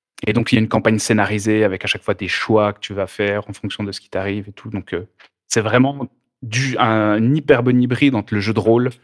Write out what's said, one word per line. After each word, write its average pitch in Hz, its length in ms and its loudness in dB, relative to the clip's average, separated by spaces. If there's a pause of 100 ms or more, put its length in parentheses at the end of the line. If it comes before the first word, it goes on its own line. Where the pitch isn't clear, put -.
(260)
Et 107 60 0
donc 117 200 0
il - 20 2
y 120 40 4
a - 20 4
une 110 80 2
campagne 110 300 2
scénarisée 107 680 0
avec 95 200 -2
à 95 40 -4
chaque - 140 -4
fois 104 120 -2
des 95 140 -6
choix 104 460 2
que - 60 -18
tu - 140 -10
vas 95 140 -2
faire 104 420 -4
en - 20 -12
fonction - 300 -8
de 101 80 -4
ce 98 100 -12
qui - 80 -20
t'arrive 98 400 -6
et 104 40 -18
tout. - 180 -16
Donc, 98 240 -8
euh, 90 140 -8 (400)
c'est 113 140 0
vraiment 127 440 0 (360)
du, 127 360 -4
un, 110 360 2
un 117 200 2
hyper 135 300 2
bon 123 180 4
hybride 123 320 2
entre 107 200 -4
le 104 60 0
jeu 104 140 0
de 110 60 2
rôle, 117 300 4 (140)